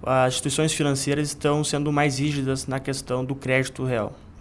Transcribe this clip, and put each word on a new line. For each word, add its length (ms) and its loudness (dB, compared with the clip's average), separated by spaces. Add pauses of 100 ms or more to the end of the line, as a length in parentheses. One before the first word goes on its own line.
as 340 4
instituições 380 0
financeiras 540 0
estão 380 0
sendo 280 0
mais 280 2
rígidas 480 0
na 100 -4
questão 460 -4
do 100 -4
crédito 500 -2
real. 280 -2 (280)